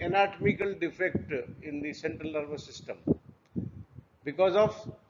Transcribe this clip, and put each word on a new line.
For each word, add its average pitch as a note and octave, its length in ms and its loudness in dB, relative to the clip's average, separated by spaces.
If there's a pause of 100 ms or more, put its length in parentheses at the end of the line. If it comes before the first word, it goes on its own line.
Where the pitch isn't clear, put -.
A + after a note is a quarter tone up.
anatomical G3+ 720 2
defect E3+ 580 -2 (300)
in D3 180 -6
the D3 120 -6
central D#3 400 -6
nervous D3 320 -4
system A#2 320 -12 (1300)
because F3+ 320 2
of G#3+ 360 2 (180)